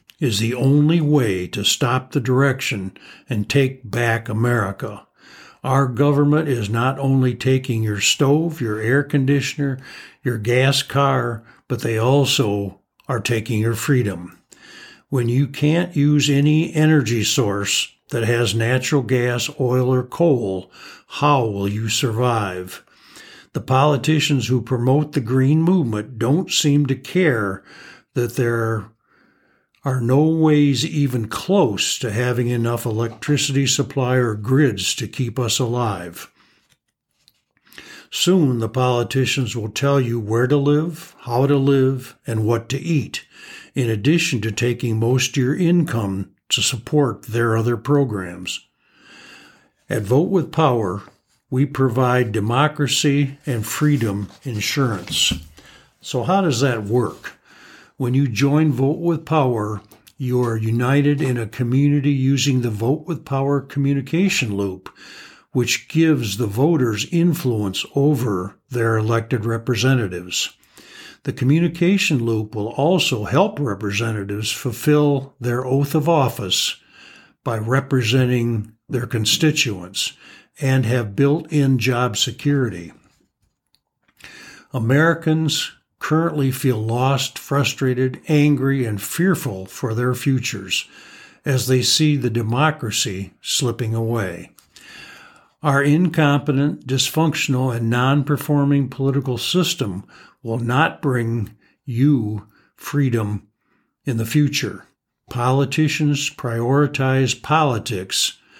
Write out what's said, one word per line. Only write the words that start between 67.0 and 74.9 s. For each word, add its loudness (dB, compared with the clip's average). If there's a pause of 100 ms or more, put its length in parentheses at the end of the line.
influence 0
over 0 (100)
their 0
elected -2
representatives. -2 (680)
The -6
communication 2
loop -2
will -4
also 0
help 0
representatives -4
fulfill 0